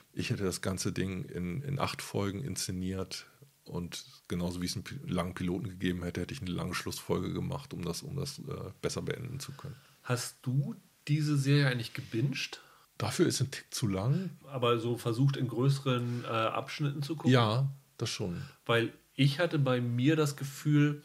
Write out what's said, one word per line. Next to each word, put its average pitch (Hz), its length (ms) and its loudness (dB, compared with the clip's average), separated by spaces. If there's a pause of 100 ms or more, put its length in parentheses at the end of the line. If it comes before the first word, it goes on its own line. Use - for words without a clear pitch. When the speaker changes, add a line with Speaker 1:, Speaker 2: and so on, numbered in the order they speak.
(140)
Speaker 1:
ich - 160 -2
hätte 101 140 -2
das 90 180 -2
ganze 95 300 -2
Ding 92 320 -2
in, 87 380 -6
in - 180 -2
acht - 220 -2
Folgen 101 420 -2
inszeniert 92 840 -6 (360)
und 85 400 -8 (240)
genauso 87 340 -2
wie 90 40 -2
es - 100 -2
einen 92 80 -6
Pi-, - 220 -10
langen 90 300 -2
Piloten 92 340 -2
gegeben 90 340 -2
hätte, 87 180 -4
hätte - 120 -6
ich - 80 -8
eine 90 100 -6
lange 87 220 -4
Schlussfolge 90 600 -2
gemacht, 90 400 -6
um 87 100 -6
das, 85 180 -4
um 92 160 -8
das, - 220 -6
äh, 92 320 -8 (100)
besser 85 200 -4
beenden - 380 -6
zu - 140 -12
können. - 220 -12 (280)
Speaker 2:
Hast - 400 -4
du 139 320 0 (320)
diese 151 280 2
Serie 139 320 6
eigentlich 120 260 -2
gebinged? - 680 -2 (380)
Speaker 1:
Dafür 120 260 2
ist - 160 2
ein - 80 0
Tick - 220 -12
zu - 160 -2
lang. 127 420 0 (160)
Speaker 2:
Aber 120 340 2
so 117 180 0
versucht, 120 380 2
in 131 120 0
größeren, 120 760 2
äh, - 20 -10
Abschnitten 143 760 -2
zu 151 140 -4
gucken? 135 160 4
Speaker 1:
Ja, 127 400 6 (260)
das 113 140 -2
schon. 90 300 -4 (260)
Speaker 2:
Weil 117 260 4 (220)
ich 139 240 4
hatte 170 180 2
bei 127 240 4
mir 123 340 4
das 147 220 2
Gefühl, 147 680 4